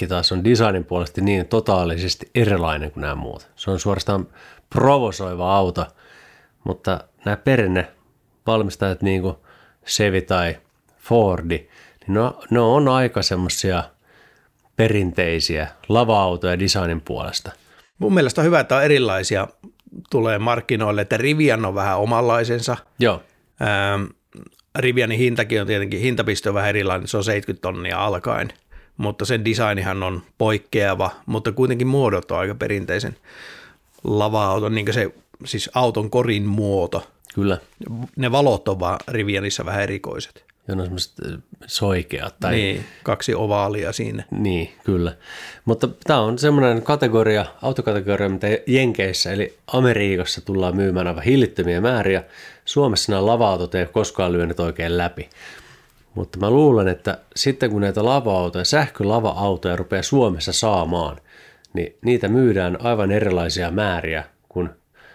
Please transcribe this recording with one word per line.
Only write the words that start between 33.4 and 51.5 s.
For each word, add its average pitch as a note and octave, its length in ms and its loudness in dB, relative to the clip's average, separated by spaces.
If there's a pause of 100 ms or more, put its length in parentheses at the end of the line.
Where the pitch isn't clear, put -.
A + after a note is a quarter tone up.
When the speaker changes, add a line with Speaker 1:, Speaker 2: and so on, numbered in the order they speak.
Speaker 2:
lava-auton, G#2+ 720 0
niin G#2 100 -2
kuin G#2+ 80 0
se, A2+ 200 -2 (320)
siis - 280 -8
auton A2+ 360 0
korin A#2 360 0
muoto. G2+ 600 0 (280)
Speaker 1:
Kyllä. G2 220 2 (580)
Speaker 2:
Ne B2+ 160 -2
valot C3 360 2
on F#2+ 120 -2
vaan F2 280 -2
Rivianissa G2+ 580 -2
vähän G2+ 180 -2
erikoiset. - 640 -8 (220)
Speaker 1:
Ja G2 80 -4
ne F#2 60 -2
on F#2 60 -4
semmoset, F2+ 260 -8 (120)
ö, D#2 120 -8 (300)
soikeat F2+ 720 -4
tai F#2+ 160 0
Speaker 2:
Niin, G2 300 -2 (180)
kaksi - 320 -2
ovaalia G#2 560 -2
siinä. A2 400 -6
Speaker 1:
Niin, F#2+ 400 -2 (120)
kyllä. F2 340 0 (480)
Mutta A2+ 240 2 (140)
tää C#3+ 160 2
on A2+ 200 0
semmoinen C3+ 420 4
kategoria, A2 640 2 (160)
autokategoria, G2+ 680 0
mitä F#2+ 180 -2 (200)
Jenkeissä G2+ 640 0
eli G2 260 -4 (100)
Amerikassa G#2 720 2
tullaan F#2 340 0
myymään F#2 320 0
aivan E2+ 160 -4
hillittömiä F#2+ 580 2